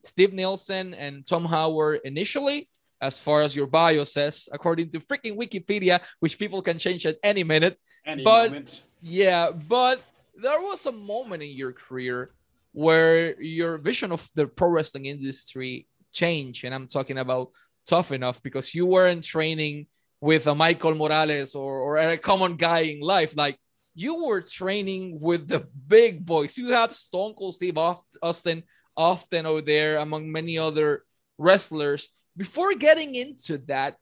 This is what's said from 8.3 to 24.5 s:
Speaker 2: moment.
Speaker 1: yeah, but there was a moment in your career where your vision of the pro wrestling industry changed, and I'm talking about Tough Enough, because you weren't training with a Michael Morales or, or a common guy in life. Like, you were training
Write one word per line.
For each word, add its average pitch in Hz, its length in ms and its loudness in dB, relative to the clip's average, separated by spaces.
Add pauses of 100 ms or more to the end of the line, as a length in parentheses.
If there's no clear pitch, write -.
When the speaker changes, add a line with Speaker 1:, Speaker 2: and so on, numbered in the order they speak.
Speaker 2:
moment. - 340 -12 (180)
Speaker 1:
yeah, 175 480 2
but 247 520 2 (320)
there 269 260 -2
was 381 260 -8
a 269 60 -4
moment 208 500 -10
in 147 80 -12
your 135 220 -8
career 127 600 -8 (400)
where 165 680 4
your 165 380 -4
vision 190 340 -4
of - 220 -8
the 151 120 2
pro 175 220 0
wrestling 156 380 -2
industry 131 800 -10 (260)
changed, 151 520 -4
and 127 100 -8
I'm 131 120 -10
talking 135 320 -6
about 127 320 -4 (360)
Tough 170 260 2
Enough, 127 300 -4
because 135 320 -8
you 175 120 0
weren't 180 380 4
training 156 640 -4 (340)
with 156 260 4
a 147 80 2
Michael 160 400 2
Morales 151 600 0
or, 135 260 -8
or 147 180 0
a 165 180 2
common 185 400 0
guy 165 240 2
in 156 200 -2
life. 160 360 0
Like, 143 220 0 (360)
you 320 320 -4
were 220 140 0
training 190 800 -6